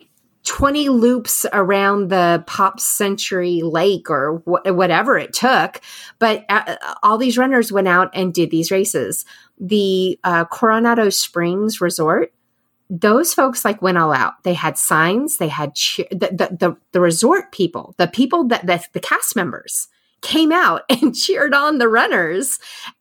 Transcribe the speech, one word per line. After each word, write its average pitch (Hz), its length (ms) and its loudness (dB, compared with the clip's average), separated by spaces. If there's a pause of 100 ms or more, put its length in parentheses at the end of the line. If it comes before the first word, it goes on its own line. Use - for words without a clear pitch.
(440)
twenty 277 440 -2
loops 247 640 2
around 196 560 0
the 170 400 2
Pop - 320 0
Century 185 840 -2
Lake 165 480 0
or 151 360 -2
wh-, 180 280 0
whatever 185 440 2
it - 160 -8
took. 226 480 0 (360)
But, 220 300 0
uh, 202 300 -2 (260)
all 214 140 4
these 240 200 0
runners 254 360 2
went 190 160 2
out 180 240 4
and 185 200 -2
did 165 180 0
these 165 200 -2
races. 180 540 -2 (340)
The, 190 640 0
uh, 170 220 2
Coronado 226 640 2
Springs 196 720 -2
Resort, 175 520 0 (600)
those 220 400 2
folks, 262 300 0
like, 208 180 -2
went 180 160 2
all 160 140 2
out. 127 320 -2
They 180 100 0
had 160 240 -4
signs, 190 600 0
they 175 100 -2
had 151 280 -6
cheer-, - 360 -4
the, 190 160 -2
the, 180 320 -4
the, 170 180 0 (140)
the 185 80 0
resort 196 540 2
people, - 440 -4
the 175 100 2
people 277 420 0
that, 220 160 -2
the, 175 260 0
the - 80 -8
cast - 340 -2
members - 540 -6 (340)
came 311 300 2
out 330 340 2
<laughs> - 40 -2
and 247 260 2
cheered 294 380 0
on 294 240 2
the 240 100 4
runners 220 720 0 (420)